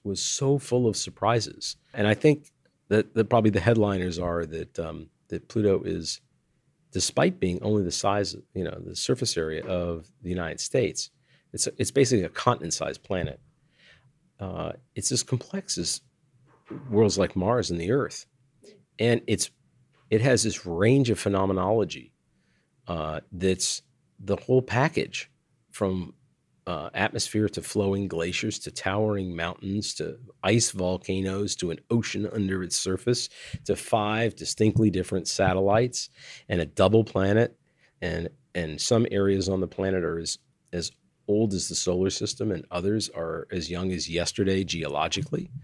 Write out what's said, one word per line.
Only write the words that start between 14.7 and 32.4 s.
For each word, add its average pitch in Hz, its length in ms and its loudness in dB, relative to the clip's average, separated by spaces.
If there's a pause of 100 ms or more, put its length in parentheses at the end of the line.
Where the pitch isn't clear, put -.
it's - 180 -4
as 127 100 0
complex - 540 -4
as - 240 -4 (880)
worlds 101 300 4
like 92 180 2
Mars 98 340 2
and 87 80 -2
the 87 140 0
Earth. - 320 -2 (720)
And 117 280 4
it's, 104 240 0 (580)
it 110 140 4
has 120 200 4
this - 220 -4
range 117 460 4
of 107 80 2
phenomenology, 95 960 0 (720)
uh, 78 320 -4 (100)
that's 92 520 -2 (360)
the 101 180 -2
whole 127 260 2
package, - 680 -2 (400)
from, 92 440 -2 (520)
uh, 82 280 -6
atmosphere 107 560 -2
to - 100 -8
flowing 98 480 0
glaciers 87 500 -4
to - 120 -12
towering 98 680 -2
mountains 95 560 -4
to - 240 -8 (260)
ice 113 280 4
volcanoes 95 840 -2
to 87 160 -4
an 78 80 -6 (120)
ocean 110 420 0
under 95 300 -2